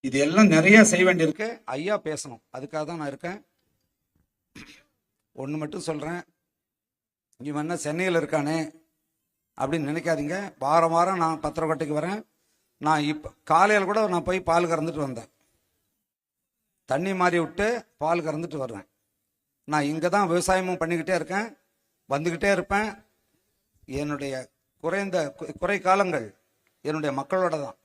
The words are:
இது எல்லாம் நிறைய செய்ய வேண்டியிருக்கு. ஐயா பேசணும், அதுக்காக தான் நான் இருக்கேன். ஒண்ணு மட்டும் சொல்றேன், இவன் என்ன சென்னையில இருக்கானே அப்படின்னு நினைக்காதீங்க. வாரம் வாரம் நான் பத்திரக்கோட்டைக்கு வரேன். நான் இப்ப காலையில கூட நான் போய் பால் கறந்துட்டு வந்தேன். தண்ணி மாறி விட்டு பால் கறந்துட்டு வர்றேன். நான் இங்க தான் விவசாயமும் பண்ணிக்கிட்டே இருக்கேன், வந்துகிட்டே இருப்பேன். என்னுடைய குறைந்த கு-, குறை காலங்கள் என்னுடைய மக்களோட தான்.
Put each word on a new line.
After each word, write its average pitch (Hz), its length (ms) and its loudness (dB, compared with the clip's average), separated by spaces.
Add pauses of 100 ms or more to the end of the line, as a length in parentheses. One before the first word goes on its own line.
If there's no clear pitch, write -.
இது 131 220 -4
எல்லாம் 185 300 8
நிறைய 190 220 10 (140)
செய்ய 180 160 4
வேண்டியிருக்கு. 175 400 2 (280)
ஐயா 185 200 -2 (120)
பேசணும், 135 360 -10 (120)
அதுக்காக 143 300 -8
தான் 165 160 -8
நான் 143 120 -6
இருக்கேன். 175 260 -10 (2000)
ஒண்ணு 139 260 -8
மட்டும் 151 280 -8
சொல்றேன், 160 320 -6 (1160)
இவன் 147 260 -6
என்ன 170 100 -4 (100)
சென்னையில 165 360 0
இருக்கானே 151 380 -2 (1000)
அப்படின்னு 143 340 -4
நினைக்காதீங்க. 160 460 -4 (280)
வாரம் 165 300 4
வாரம் 175 280 2
நான் 160 200 -2
பத்திரக்கோட்டைக்கு 151 560 -2
வரேன். 190 200 -4 (600)
நான் 151 320 2
இப்ப - 200 -12 (180)
காலையில 196 380 6
கூட 214 120 0 (120)
நான் 170 160 -2
போய் 185 200 -2
பால் 170 220 2
கறந்துட்டு 156 360 -2
வந்தேன். 117 240 -12 (1600)
தண்ணி 165 240 -2
மாறி 180 260 2
விட்டு 165 260 -2 (360)
பால் 160 260 0
கறந்துட்டு 156 340 -6
வர்றேன். 113 240 -10 (840)
நான் 147 220 0
இங்க 160 200 -2
தான் 196 200 2
விவசாயமும் 185 520 0
பண்ணிக்கிட்டே 170 380 -2
இருக்கேன், 196 300 -4 (600)
வந்துகிட்டே 165 460 0
இருப்பேன். 202 340 -2 (1120)
என்னுடைய 143 320 -6 (500)
குறைந்த 185 340 -4 (200)
கு-, 151 220 -12
குறை 180 160 -2 (100)
காலங்கள் 180 400 2 (600)
என்னுடைய 151 320 -4
மக்களோட 175 460 -2
தான். 117 220 -12